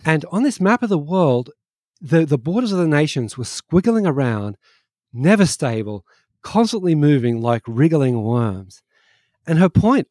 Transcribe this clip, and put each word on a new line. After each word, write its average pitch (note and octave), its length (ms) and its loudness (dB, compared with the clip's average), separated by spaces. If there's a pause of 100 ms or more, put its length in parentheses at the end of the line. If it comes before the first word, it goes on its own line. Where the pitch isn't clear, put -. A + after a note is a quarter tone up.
And D#3 260 0
on G3+ 120 -2
this C4+ 180 -2
map G3+ 220 2
of A3 80 -4
the F3+ 80 0
world, D3 520 0 (500)
the, D#3+ 260 2
the C#3+ 100 0
borders G3 360 -2
of F#3 60 -2
the E3+ 80 0
nations D3 520 -2
were B2 60 -10
squiggling G3+ 600 -2
around, A#2 500 -2 (560)
never F3+ 340 2
stable, A2 580 -6 (380)
constantly G3+ 520 0
moving C3+ 460 2
like A#2 260 0
wriggling B2+ 560 0
worms. G#2 600 -4 (640)
And E3 120 0
her F3+ 120 4
point, A#3+ 400 2